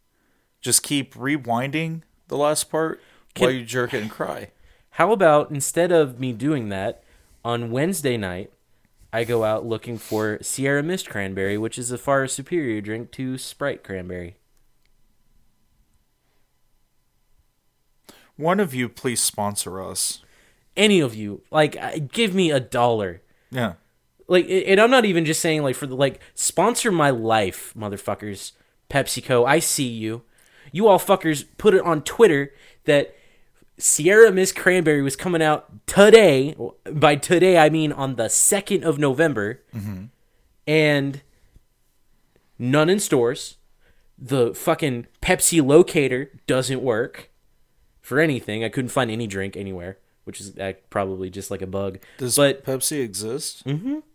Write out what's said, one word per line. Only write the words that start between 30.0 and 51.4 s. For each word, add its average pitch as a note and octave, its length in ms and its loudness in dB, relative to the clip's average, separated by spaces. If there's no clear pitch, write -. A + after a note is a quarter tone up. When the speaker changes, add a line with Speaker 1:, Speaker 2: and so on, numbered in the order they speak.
Speaker 2:
You G#3 160 2
all F#3 120 8
fuckers D#3+ 460 0
put G3+ 160 4
it F#3+ 80 4
on D#3+ 200 0
Twitter C#3+ 520 2
that - 320 2
Sierra G#3 540 6
Mist F#3 240 0
Cranberry D#3 460 2
was C#3 140 -2
coming F3 260 -2
out - 460 -2
today. F#3+ 680 8
By D3+ 240 4
today, F3 420 6
I D#3 120 8
mean D#3 240 0
on C3+ 220 -4
the A2 140 -2
second G3+ 540 0
of D3+ 160 0
November. C3 640 0
Speaker 1:
Mm-hmm. G2+ 320 -10
Speaker 2:
And D3 540 0
none D3 300 2
in G3+ 100 2
stores. C3 560 -2
The B2 360 -2
fucking C#3+ 540 -4
Pepsi E3+ 440 2
locator C#3 640 4
doesn't C3 340 -2
work A#2+ 480 -4
for B2+ 180 -2
anything. A2+ 440 -2
I A2+ 60 -4
couldn't B2 200 -4
find A#2+ 220 -2
any A2+ 160 -6
drink G2 300 -6
anywhere, F#2+ 400 -10
which - 160 -16
is, G2 180 -18
uh, F#2+ 160 -8
probably F#2+ 400 -6
just, F#2+ 220 -14